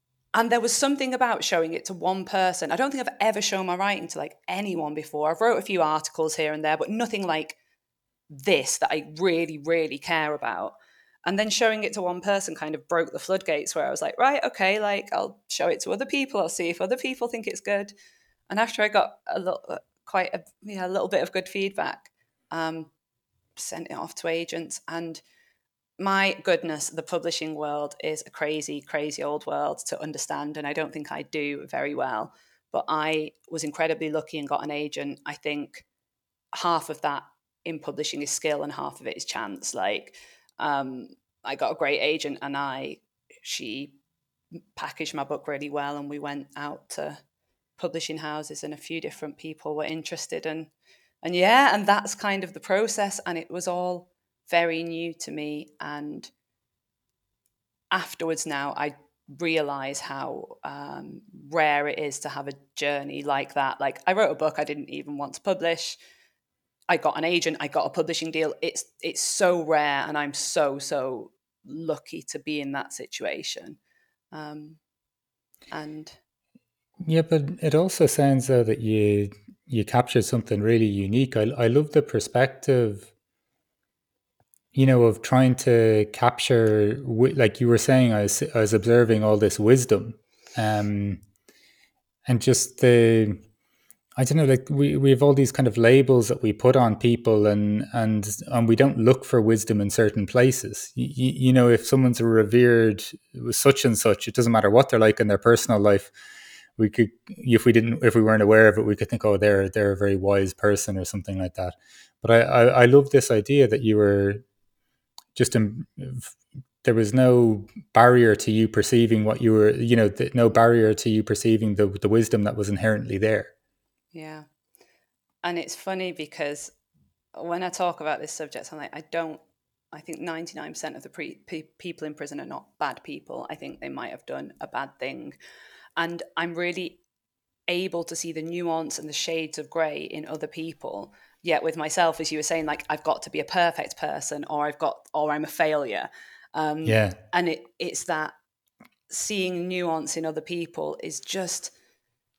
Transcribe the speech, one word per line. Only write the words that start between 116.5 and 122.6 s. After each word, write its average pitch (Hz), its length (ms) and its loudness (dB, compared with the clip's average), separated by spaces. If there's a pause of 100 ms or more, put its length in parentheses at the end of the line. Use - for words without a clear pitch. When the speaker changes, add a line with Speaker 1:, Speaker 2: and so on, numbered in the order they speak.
Speaker 2:
there 120 100 4
was 110 200 2
no 123 520 6 (280)
barrier 120 420 8
to - 160 -2
you 110 160 4
perceiving 110 580 4
what 107 160 0
you 113 120 6
were, 107 180 8
you 120 240 2
know, 110 140 6
th-, - 240 -4
no 117 160 6
barrier 113 440 6
to - 160 -2
you 107 140 2
perceiving 107 520 2
the, 104 120 4
the 98 220 -2
wisdom 110 340 2
that 110 140 -2
was 104 120 -4